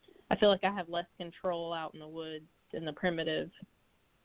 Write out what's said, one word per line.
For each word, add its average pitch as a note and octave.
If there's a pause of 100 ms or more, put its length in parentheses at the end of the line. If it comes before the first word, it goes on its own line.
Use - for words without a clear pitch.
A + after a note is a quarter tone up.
(300)
I G3+
feel G#3
like F#3+
I G3
have F3+
less F3 (100)
control E3+
out D#3+
in D#3
the D3+
woods D#3+ (280)
in E3
the D#3
primitive D#3+ (760)